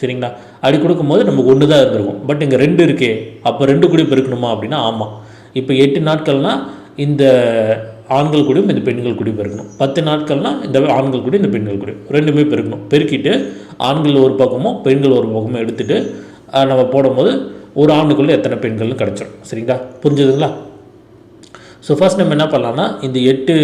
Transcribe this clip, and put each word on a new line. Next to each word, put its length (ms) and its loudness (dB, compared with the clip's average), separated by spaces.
சரிங்களா? 300 -4
அப்படி 260 0
கொடுக்கும்போது 440 2
நமக்கு 320 4
ஒண்ணு 120 4
தான் 120 6
இருந்திருக்கும். 500 0
But 120 -2
இங்க 160 0
ரெண்டு 280 4
இருக்கே, 580 -2
அப்போ 220 0
ரெண்டு 240 4
கூடி 140 2
பெருக்கணுமா 520 -2
அப்படின்னா 240 -6
ஆமா. 180 -4
இப்போ 200 -4
எட்டு 260 4
நாட்கள்னா 640 0
இந்த 280 0
ஆண்கள் 340 2
கூடயும் 280 2
இந்த 220 -2
பெண்கள் 240 -4
கூடயும் 240 -4
பெருக்கணும். 380 -8
பத்து 240 0
நாட்கள்னா 640 -2
இந்த 280 2
ஆண்கள் 260 0
கூடயும் 260 0
இந்த 20 2
பெண்கள் 300 -2
கூடயும் 340 -10
ரெண்டுமே 380 2
பெருக்கணும். 400 -4
பெருக்கிட்டு 640 0
ஆண்கள் 380 0
ஒரு 180 4
பக்கமும் 480 -2
பெண்கள் 300 2
ஒரு 160 2
பக்கமும் 340 -4
எடுத்துட்டு, 600 -4
ஆ, 120 4
நம்ம 180 2
போடும்போது 680 0
ஒரு 200 4
ஆணுக்குள்ள 360 2
எத்தனை 280 0
பெண்கள்னு 380 -4
கிடச்சிரும். 400 -6
சரிங்களா? 280 -4
புரிஞ்சுதுங்களா? 480 0
So, 180 -2
ஃபர்ஸ்ட் 240 2
நம்ம 100 2
என்ன 140 2
பண்ணலாம்னா, 580 -2
இந்த 160 -2
எட்டு, 340 2